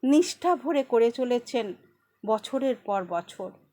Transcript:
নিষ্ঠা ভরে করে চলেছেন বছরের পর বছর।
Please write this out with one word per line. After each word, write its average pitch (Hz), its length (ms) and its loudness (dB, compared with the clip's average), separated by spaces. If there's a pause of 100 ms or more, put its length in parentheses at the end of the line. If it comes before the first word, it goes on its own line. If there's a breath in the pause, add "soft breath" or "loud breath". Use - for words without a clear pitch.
নিষ্ঠা 330 540 2
ভরে 277 260 -2
করে 233 280 4
চলেছেন 240 640 -4 (500)
বছরের 233 520 -2
পর 196 280 -4
বছর। 175 460 -8 (220)